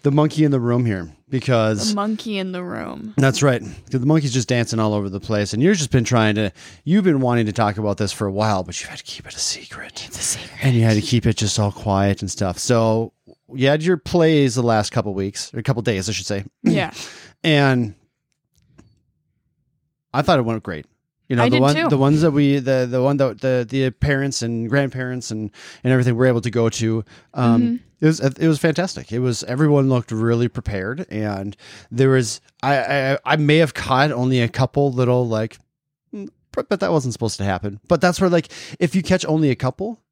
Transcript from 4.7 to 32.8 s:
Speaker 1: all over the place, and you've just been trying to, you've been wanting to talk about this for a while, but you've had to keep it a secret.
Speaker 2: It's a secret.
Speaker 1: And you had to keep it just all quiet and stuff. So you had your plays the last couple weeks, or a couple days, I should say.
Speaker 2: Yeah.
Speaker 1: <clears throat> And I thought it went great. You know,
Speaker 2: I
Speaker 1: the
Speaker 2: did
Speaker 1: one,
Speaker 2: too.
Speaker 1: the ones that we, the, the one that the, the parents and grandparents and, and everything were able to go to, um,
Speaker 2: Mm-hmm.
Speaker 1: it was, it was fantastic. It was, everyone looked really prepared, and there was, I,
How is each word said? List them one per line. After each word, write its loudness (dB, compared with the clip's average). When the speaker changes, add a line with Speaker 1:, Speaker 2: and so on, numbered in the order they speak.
Speaker 1:
all 0
over -2
the -8
place, -2
and -2
you've 4
just -4
been 4
trying 2
to, -2
you've 2
been 2
wanting 2
to -4
talk 0
about -2
this -2
for -6
a -2
while, 0
but -10
you've -14
had -16
to -18
keep -16
it -18
a -12
secret. -10
Speaker 2:
It's -16
a -10
secret. -8
Speaker 1:
And 2
you 4
had 4
to 2
keep 0
it 2
just -2
all 0
quiet 0
and -6
stuff. -4
So 0
you 0
had 2
your 2
plays 2
the 0
last 2
couple -2
weeks, -6
or -8
a -10
couple -2
days, -2
I -4
should -6
say. -4
Speaker 2:
Yeah. 0
Speaker 1:
<clears throat> -18
And 2
I 0
thought 2
it 0
went -4
great. -10
You -2
know, 4
Speaker 2:
I 4
Speaker 1:
the 4
Speaker 2:
did 4
Speaker 1:
one, 4
Speaker 2:
too. 0
Speaker 1:
the 4
ones 4
that 4
we, 2
the, 0
the 0
one 2
that 0
the, 0
the 0
parents -2
and -4
grandparents -2
and, -6
and 2
everything 4
were 4
able 4
to -4
go 2
to, -2
um, 4
Speaker 2:
Mm-hmm. 0
Speaker 1:
it 0
was, 2
it 0
was 2
fantastic. -2
It -4
was, -2
everyone 2
looked 0
really 0
prepared, -8
and -6
there 4
was, 2
I, 2